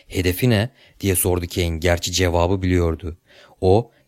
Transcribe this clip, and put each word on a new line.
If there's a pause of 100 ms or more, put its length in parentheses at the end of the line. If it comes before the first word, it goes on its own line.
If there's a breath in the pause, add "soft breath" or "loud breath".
"Hedefi
ne?" (300 soft breath)
diye
sordu (100)
Kane.
Gerçi
cevabı
biliyordu. (440 soft breath)
O, (160 soft breath)